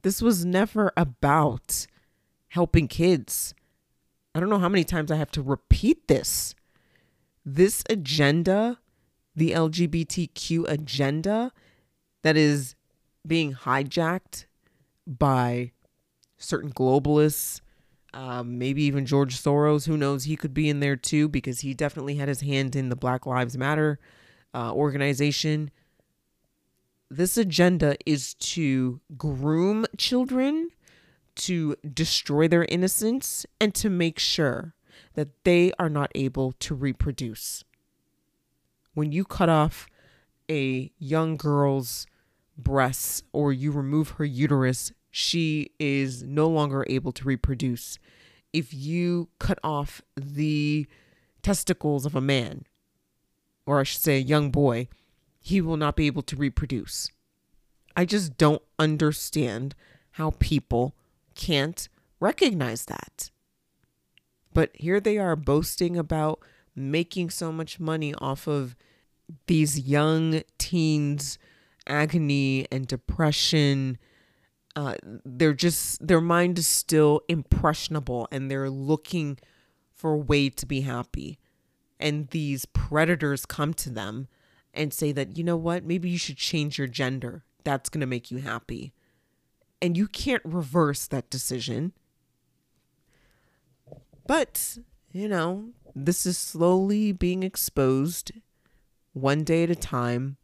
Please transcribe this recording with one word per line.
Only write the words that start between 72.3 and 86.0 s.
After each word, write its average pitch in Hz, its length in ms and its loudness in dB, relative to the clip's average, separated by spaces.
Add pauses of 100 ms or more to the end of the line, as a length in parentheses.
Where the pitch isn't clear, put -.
and 135 160 -4
depression. 139 1120 2 (800)
Uh, 143 260 -4
they're 127 500 0
just, - 540 -2
their 165 140 6
mind 170 360 2
is 165 120 0
still 151 600 4
impressionable 151 1000 -2
and 135 180 -6
they're 135 220 -4
looking 143 640 -2 (560)
for 160 200 -4
a 151 40 0
way 143 320 2
to - 160 -6
be 131 180 -4
happy. 123 560 -8 (600)
And 147 300 -4
these 143 380 -4
predators 151 800 0
come 151 280 -4
to - 160 -8
them 110 380 -8 (440)
and 147 220 -4
say 151 160 -2
that, 143 260 -4
"You 165 60 -4
know 170 140 0
what, 170 280 -4
maybe 175 240 -2